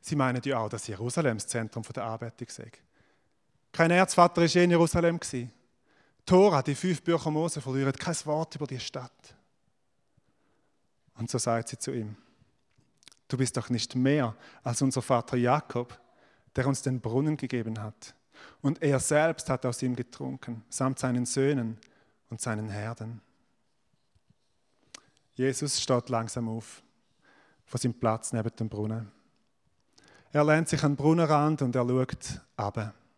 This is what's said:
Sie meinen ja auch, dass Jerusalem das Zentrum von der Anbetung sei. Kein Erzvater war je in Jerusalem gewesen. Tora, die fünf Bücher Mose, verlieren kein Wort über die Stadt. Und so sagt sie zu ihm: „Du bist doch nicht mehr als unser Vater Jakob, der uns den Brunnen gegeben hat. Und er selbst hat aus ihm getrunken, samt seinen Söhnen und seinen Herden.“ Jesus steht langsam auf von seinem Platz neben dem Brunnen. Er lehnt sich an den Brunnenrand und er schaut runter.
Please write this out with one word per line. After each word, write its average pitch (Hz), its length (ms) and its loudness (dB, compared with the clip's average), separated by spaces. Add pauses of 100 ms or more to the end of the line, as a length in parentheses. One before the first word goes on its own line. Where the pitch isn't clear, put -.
Sie - 160 -6
meinen 127 280 2
ja 135 140 0
auch, 110 100 -2
dass 110 180 -8
Jerusalem 113 520 -2
das - 100 -10
Zentrum 113 340 -6
von - 120 -14
der 120 100 -6
Anbetung 113 460 -10
sei. 117 200 -16 (1000)
Kein 165 180 4
Erzvater 180 520 6
war 170 60 6
je 175 160 6
in 180 60 4
Jerusalem 170 480 4
gewesen. 120 320 -8 (760)
Tora, 185 360 8
die 143 120 -2
fünf 175 280 -2
Bücher 165 280 0
Mose, 156 300 -2
verlieren 135 320 -2
kein 165 240 -4 (100)
Wort 151 280 -2
über 147 120 -8
die 135 120 -8
Stadt. - 560 -14 (1800)
Und 113 140 -8
so 127 80 -2
sagt 117 300 -2
sie 127 100 -12
zu - 140 -8
ihm: 107 240 -8 (1120)
„Du 123 100 -4
bist 127 180 0
doch - 140 -4
nicht 120 260 -4
mehr 131 400 2 (260)
als 123 200 -2
unser 131 200 0
Vater 127 340 0
Jakob, 123 600 0 (560)
der 127 120 0
uns 139 160 0
den 131 180 -2
Brunnen 139 360 0
gegeben 113 440 -6
hat. - 340 -14 (460)
Und 139 220 -2
er 139 180 4
selbst 156 480 2
hat 135 160 -2
aus 127 180 -2
ihm 127 140 -2
getrunken, 127 720 -10
samt 131 300 -2
seinen 123 260 0
Söhnen 135 540 0 (500)
und 113 140 -10
seinen 107 260 -4
Herden.“ 110 540 -8 (2000)
Jesus 135 460 0
steht 123 280 0
langsam 117 400 -2
auf 113 340 -10 (800)
von - 160 -6
seinem 120 140 0
Platz - 380 0
neben 113 240 -2
dem 110 120 -4
Brunnen. 107 420 -6 (1200)
Er 147 140 4
lehnt 156 240 4
sich 160 140 0
an 143 100 4
den 139 40 0
Brunnenrand 151 680 4
und 123 120 0
er 123 120 2
schaut - 540 -2 (180)
runter. 104 360 -4 (240)